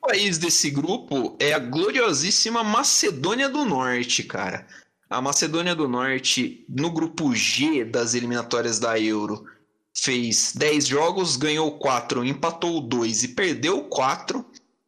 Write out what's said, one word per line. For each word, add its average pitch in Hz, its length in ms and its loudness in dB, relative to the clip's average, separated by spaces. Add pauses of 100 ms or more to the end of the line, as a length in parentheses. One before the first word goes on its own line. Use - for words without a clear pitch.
país 202 380 2
desse 165 320 2
grupo 143 680 -2
é 143 120 4
a 151 60 2
gloriosíssima 196 1040 0
Macedônia 214 840 2
do 269 160 0
Norte, 127 580 0
cara. - 440 -6 (420)
A 117 120 -2
Macedônia 160 540 0
do 156 120 -2
Norte, 127 840 -2
no 139 220 -2
grupo 160 440 0
G 131 500 2
das 117 300 0
eliminatórias 120 640 0
da 113 200 0
Euro, 107 460 0 (500)
fez 120 600 0
dez 147 320 2
jogos, 160 500 2
ganhou 151 420 0
quatro, 123 460 0
empatou 165 560 -2
dois 117 420 0
e - 60 -2
perdeu 170 560 0
quatro. 180 600 -2 (440)